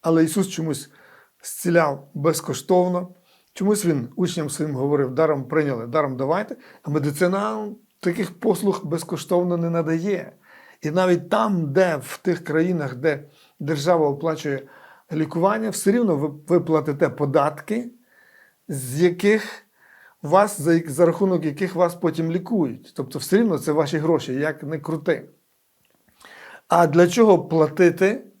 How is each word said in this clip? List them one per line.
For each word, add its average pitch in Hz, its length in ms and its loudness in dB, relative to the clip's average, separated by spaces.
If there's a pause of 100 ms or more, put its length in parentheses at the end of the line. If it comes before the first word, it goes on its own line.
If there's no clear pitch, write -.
Але 165 220 4
Ісус 185 240 0
чомусь 160 420 -6 (520)
зціляв 160 720 0
безкоштовно. 180 920 0 (440)
Чомусь 202 320 0
Він 139 320 0
учням 170 340 -2
своїм 151 240 -6
говорив: 135 400 0
«Даром 147 300 0
прийняли, 135 420 -2
даром 135 300 -2
давайте». 170 400 -4 (260)
А 156 80 -8
медицина 185 760 -2 (320)
таких 180 400 -4
послуг 196 440 0
безкоштовно 175 720 -2
не 170 140 -2
надає. 165 600 -4 (500)
І 151 80 -4
навіть 175 400 2
там, 196 420 0
де 175 320 2
в - 140 -14
тих 170 260 -2
країнах, 160 500 0
де 143 300 -2 (360)
держава 151 480 2
оплачує 147 540 -4 (500)
лікування, 175 580 0
все - 220 0
рівно 220 240 2
ви, 143 140 -2 (180)
ви 170 120 4
платите 151 480 0
податки, 147 840 -2 (760)
з 131 340 -4
яких 196 600 2 (600)
вас, 196 380 2
за, 165 260 4
за 156 200 4
рахунок 170 380 0
яких 170 300 -4
вас 170 200 2
потім 165 380 -2
лікують. 175 640 -2
Тобто - 220 -8
все - 180 0
рівно 208 220 2
це 151 140 -4
ваші 151 260 0
гроші, 151 360 0
як 147 280 -4
не 156 160 -6
крути. 156 500 -4 (1400)
А 170 180 4
для 170 220 6
чого 208 300 6
платити? 170 840 2 (160)